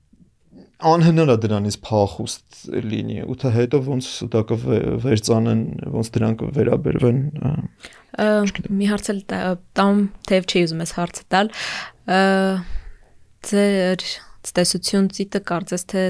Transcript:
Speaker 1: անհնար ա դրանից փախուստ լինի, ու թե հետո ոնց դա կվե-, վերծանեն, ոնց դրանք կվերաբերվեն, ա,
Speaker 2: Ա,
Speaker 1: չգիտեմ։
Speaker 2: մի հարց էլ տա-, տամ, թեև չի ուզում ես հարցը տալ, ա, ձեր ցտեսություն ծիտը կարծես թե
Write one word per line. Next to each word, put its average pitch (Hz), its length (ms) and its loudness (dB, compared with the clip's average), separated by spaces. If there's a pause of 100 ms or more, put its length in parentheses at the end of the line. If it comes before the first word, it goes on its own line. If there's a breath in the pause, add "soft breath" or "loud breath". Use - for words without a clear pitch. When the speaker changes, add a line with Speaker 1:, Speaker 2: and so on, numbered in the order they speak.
(840)
Speaker 1:
անհնար 165 500 6
ա 113 40 6
դրանից 104 420 0
փախուստ - 800 -2 (200)
լինի, 110 400 -4
ու - 160 -6
թե 131 140 -2
հետո 120 300 2
ոնց 131 280 -4 (160)
դա 117 180 0
կվե-, 117 400 -2 (140)
վերծանեն, 113 640 2 (240)
ոնց 117 240 -4
դրանք 113 300 0
կվերաբերվեն, 123 800 2 (160)
ա, 143 180 -2 (560 loud breath)
Speaker 2:
Ա, 214 160 -2 (140)
Speaker 1:
չգիտեմ։ 202 360 -2
Speaker 2:
մի 202 100 0
հարց 202 220 -2
էլ 202 120 -4
տա-, 185 340 -4 (160)
տամ, 202 320 2 (180)
թեև 185 240 2
չի 185 160 0
ուզում 160 220 -2
ես 165 100 -8
հարցը - 320 -6
տալ, 202 240 2 (540 loud breath)
ա, 185 160 0 (1300 loud breath)
ձեր 196 600 2 (360 loud breath)
ցտեսություն 185 680 0
ծիտը 196 320 -4
կարծես 180 440 -4
թե 190 260 -2